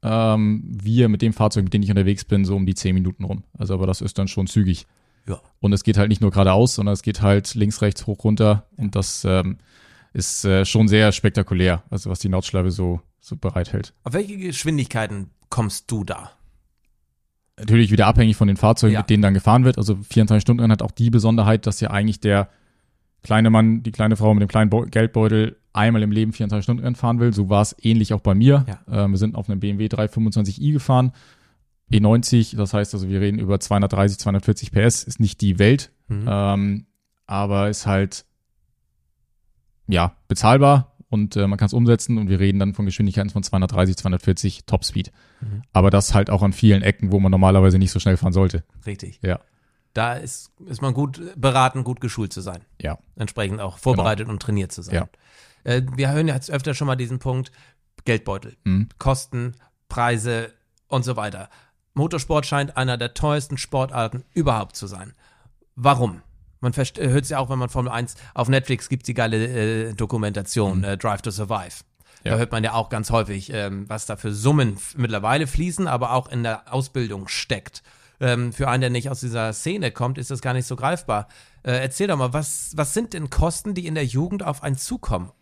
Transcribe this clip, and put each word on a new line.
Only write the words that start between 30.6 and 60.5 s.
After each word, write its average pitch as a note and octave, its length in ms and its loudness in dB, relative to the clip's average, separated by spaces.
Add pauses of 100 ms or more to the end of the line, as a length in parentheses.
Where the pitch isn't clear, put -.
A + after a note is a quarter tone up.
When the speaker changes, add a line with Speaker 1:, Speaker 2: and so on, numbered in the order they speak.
Speaker 1:
i D3 120 0
gefahren. B2+ 380 2 (800)
E A2 80 6
neunzig, A2+ 560 4
das G#2 180 -2
heißt G#2 200 -2
also, F#2+ 160 -4
wir G2 100 0
reden G2+ 200 0
über G2 200 -2
zweihundertdreißig, G2 600 0
zweihundertvierzig - 520 -2
P G2+ 100 2
S, A#2+ 220 2
ist - 160 -12
nicht G#2+ 220 0
die F#2+ 160 2
Welt. A#2 340 4 (160)
Speaker 2:
Mhm. G#2 200 -6
Speaker 1:
Ähm, G2+ 580 0 (400)
aber G2+ 440 -2
ist - 180 -6
halt, G2 380 0 (1600)
ja, F2 280 0 (120)
bezahlbar C3+ 680 4 (140)
und, G#2 260 -2
äh, G2+ 100 0
man G2 140 0
kann's G2+ 140 0
umsetzen A#2 440 2
und G#2 120 -2
wir F#2+ 100 2
reden G2 180 2
dann G2 160 0
von G#2 120 -2
Geschwindigkeiten G2 440 0
von G2 140 -4
zweihundertdreißig, F#2 540 0
zweihundertvierzig F#2 680 -2
Topspeed. - 460 -4 (300)
Speaker 2:
Mhm. G#2+ 300 -10
Speaker 1:
Aber F#2+ 180 6
das G2 240 4
halt G2+ 160 4
auch G2+ 120 2
an G2 120 2
vielen G2+ 280 6
Ecken, G2+ 300 0
wo G2 80 4
man F#2+ 120 4
normalerweise F#2+ 460 6
nicht F#2+ 140 4
so F#2 80 -4
schnell F#2 180 2
fahren F2+ 160 0
sollte. F#2 300 0 (220)
Speaker 2:
Richtig. - 360 -14
Speaker 1:
Ja. F#2 180 -2 (540)
Speaker 2:
Da A#2 200 -2
ist, - 380 -14 (140)
ist C3 160 -10
man C3 120 -2
gut C#3 280 -4 (140)
beraten, C3 480 0
gut B2 180 -8
geschult G#2+ 320 -6
zu F#2+ 80 -14
sein. F2 200 -12 (200)
Speaker 1:
Ja. D2+ 160 -8 (180)
Speaker 2:
Entsprechend G#2+ 440 -6
auch F#2+ 160 -10
Speaker 1:
Genau. - 60 -20
Speaker 2:
vorbereitet A2+ 480 0
und G#2 120 -8
trainiert G2+ 300 -4
zu - 100 -16
sein. - 140 -8
Speaker 1:
Ja. F2 140 -4 (640)
Speaker 2:
Äh, B2+ 120 0 (120)
wir C3+ 160 -2
hören D#3 160 0
jetzt C3 220 -6
öfter D3 240 -6
schon D3 140 -4
mal C3 80 -2
diesen B2+ 240 -8
Punkt C3 320 -6 (540)
Geldbeutel, G#2+ 580 -4
Speaker 1:
Mhm. G2 340 0
Speaker 2:
Kosten, B2 560 -4 (360)
Preise A#2 600 -2 (380)